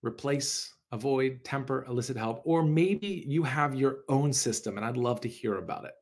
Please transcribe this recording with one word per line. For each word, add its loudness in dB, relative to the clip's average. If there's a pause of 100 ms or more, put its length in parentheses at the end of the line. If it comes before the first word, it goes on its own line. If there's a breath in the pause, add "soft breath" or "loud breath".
replace, -2 (180)
avoid, 0
temper, -2
elicit -2
help, -2
or 4
maybe 2
you 2
have 0
your 2
own 4
system, 0
and -4
I'd -2
love 2
to -4
hear -2
about -6
it. -12